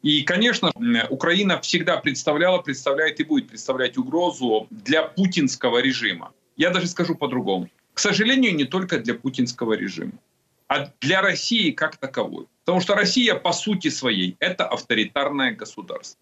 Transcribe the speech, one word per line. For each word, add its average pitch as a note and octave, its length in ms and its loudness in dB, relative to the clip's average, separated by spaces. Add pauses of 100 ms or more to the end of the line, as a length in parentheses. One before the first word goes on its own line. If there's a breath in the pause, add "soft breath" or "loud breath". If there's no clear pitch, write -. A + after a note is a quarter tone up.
И, D3+ 200 2
конечно, F#3 560 2
м, A#2+ 180 2 (140)
Украина E3+ 500 2
всегда E3+ 380 0
представляла, D#3+ 600 2
представляет D3 600 -2
и D3+ 60 0
будет C#3 240 0
представлять B2+ 480 -4
угрозу C3+ 720 0
для A#2+ 340 0
путинского C#3 760 2
режима. A#2+ 500 -2 (240)
Я E3 140 2
даже F3+ 180 0
скажу E3 280 -2
по-другому. G2+ 520 -2 (260)
К - 60 -6
сожалению, A3 560 4
не C#3+ 80 2
только F#3 340 -2
для A#2 160 -2
путинского A#2+ 600 -2
режима, G2 400 -4 (560)
а C#3+ 180 -2 (140)
для F#3 200 2
России F#3+ 500 2
как - 260 -4
таковой. - 480 -6 (180)
Потому F3+ 160 2
что G3+ 160 2
Россия, G#3 400 2
по F3 160 0
сути G3+ 380 -2
своей, F#2 500 -2
это - 260 -2
авторитарное B2+ 840 -2
государство. F#2 720 -14